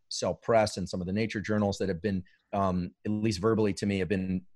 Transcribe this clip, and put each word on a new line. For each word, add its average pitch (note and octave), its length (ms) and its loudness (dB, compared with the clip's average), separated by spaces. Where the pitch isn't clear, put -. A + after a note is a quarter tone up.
Cell F#2+ 240 -2
Press A2 440 2
and F2+ 120 -4
some F#2+ 100 -4
of F2 80 -4
the F#2 60 -2
Nature A2 260 -2
journals G#2 380 0
that G2 100 -2
have F2 140 -2
been, G2 220 -2
um, F#2 400 0
at G#2+ 60 0
least G#2+ 280 0
verbally G#2+ 340 2
to - 120 -6
me, G2+ 140 0
have F2 100 -2
been, F#2+ 320 0